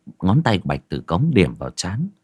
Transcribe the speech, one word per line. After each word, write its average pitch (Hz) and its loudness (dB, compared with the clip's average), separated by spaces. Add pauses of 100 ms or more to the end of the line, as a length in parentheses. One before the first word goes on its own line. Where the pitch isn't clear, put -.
(220)
ngón 110 4
tay 107 2
của - -6
Bạch 71 -6
Tử 67 -6
Cống 120 0
điểm 73 4
vào 64 -10
trán, 107 -6 (160)